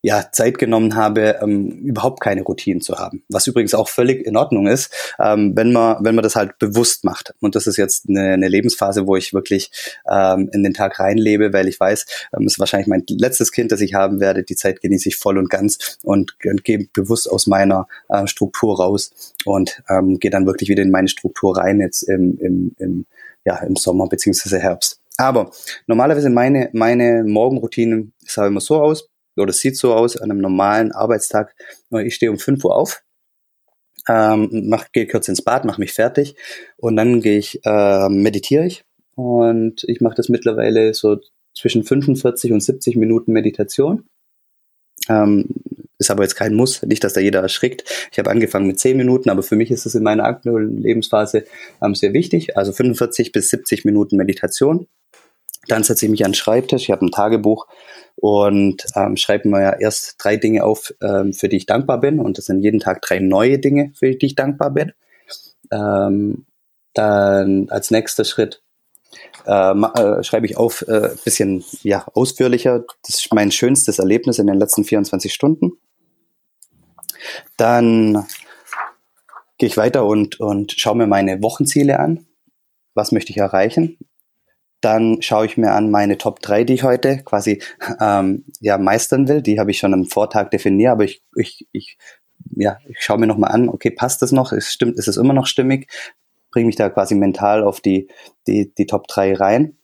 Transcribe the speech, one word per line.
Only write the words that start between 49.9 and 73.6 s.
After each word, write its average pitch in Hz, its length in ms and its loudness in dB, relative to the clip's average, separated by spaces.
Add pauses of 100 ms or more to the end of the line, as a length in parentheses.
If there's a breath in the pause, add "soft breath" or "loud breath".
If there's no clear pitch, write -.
in 110 80 2
meiner 107 220 2
aktuellen 110 560 -2
Lebensphase, 110 640 0 (360 loud breath)
ähm, 101 140 0
sehr 98 160 0
wichtig. 165 460 0
Also 98 160 -2
fünfundvierzig 120 580 -2
bis 98 180 -2
siebzig - 360 -2
Minuten 104 320 2
Meditation. 135 680 0 (800 soft breath)
Dann 110 160 0
setze 110 220 0
ich 107 60 2
mich 107 140 2
an 95 60 0
den 101 40 -2
Schreibtisch, 127 480 0
ich - 80 -2
habe 95 140 0
ein 87 60 0
Tagebuch 107 560 0 (480 loud breath)
und, 101 680 2 (120)
ähm, 98 200 0
schreibe 104 320 -2
mir 98 140 2
ja 98 120 2
erst - 440 -4
drei 104 180 0
Dinge 107 280 0
auf, - 280 -2 (120)
ähm, 98 300 0
für 98 160 -4
die 101 80 0
ich 90 100 -4
dankbar 123 320 0
bin. 143 200 2
Und 104 200 -2
das - 60 -14
sind 95 160 0
jeden 107 180 2
Tag 92 240 -4
drei 92 160 -2
neue 104 400 4
Dinge, 143 340 2
für 131 220 0
die 135 100 -2
ich 139 100 -2
dankbar 143 360 -2
bin. 151 200 -2 (800 loud breath)
Ähm, 101 760 -2 (500)
dann 98 720 2
als 101 220 -4
nächster 110 340 0
Schritt, - 380 -4 (840 loud breath)
äh, 98 300 2
ma-, 107 180 0
äh, 104 300 2
schreibe 113 240 -2
ich 101 100 -6
auf, 117 300 -2
äh, 107 220 0 (140)
bisschen, 98 400 -2 (200)
ja, 98 220 -2 (100)
ausführlicher. 123 680 2 (220)
Das - 140 -6
ist - 140 -4
mein 104 180 2
schönstes 123 480 0